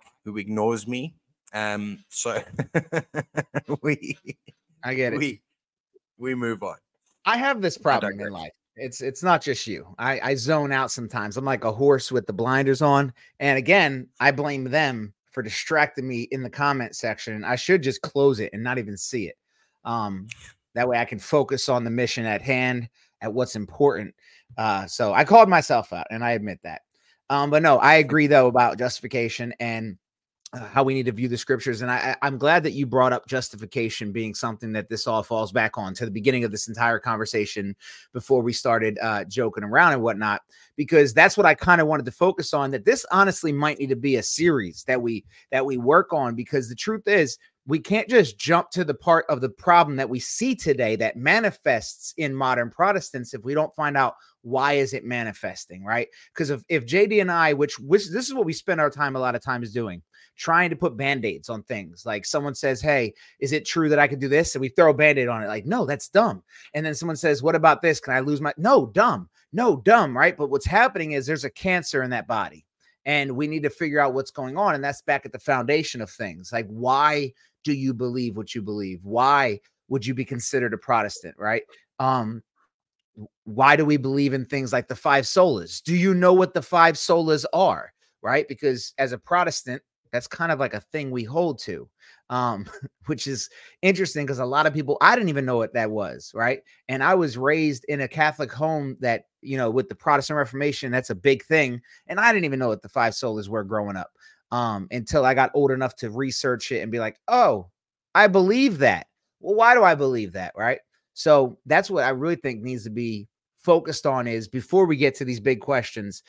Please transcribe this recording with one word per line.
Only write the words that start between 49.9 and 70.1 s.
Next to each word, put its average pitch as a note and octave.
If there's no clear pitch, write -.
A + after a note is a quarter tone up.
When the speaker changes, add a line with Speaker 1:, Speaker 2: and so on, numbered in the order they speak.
Speaker 2:
that C3+
we B2
see B3
today B2
that A2
manifests D3
in C#3+
modern B2+
Protestants E3+
if A#2+
we C3+
don't D3+
find D3
out C3
why C3
is C3+
it A#2+
manifesting, G#2+
right? A2+
'Cause D3
if, C3+
if D3
J F#3
D G#3
and F#3
I, E3
which, C#3+
which E3+
this B3
is C#4
what B3
we E3
spend E3
our D3+
time C#3
a C3
lot B2+
of A#2+
times A#2+
doing, G2+
trying E3+
to D#3+
put D3
Band-Aids A2+
on A2
things. F#2
Like, G#2
someone C#3+
says, C3
"Hey, C3+
is C3+
it D3+
true D#3+
that D3
I C#3+
could C3+
do C3+
this?" D3+
And C3+
we C3+
throw D#3+
a D3
Band-Aid C#3+
on A2+
it. G#2
Like, G#2
"No, G3+
that's C#3
dumb." F#3+
And D3+
then D#3
someone E3
says, D3
"What D#3+
about D#3
this? D#3+
Can C3
I C3
lose C#3+
my," D3
"No, G3
dumb. A2+
No, G3+
dumb," D3+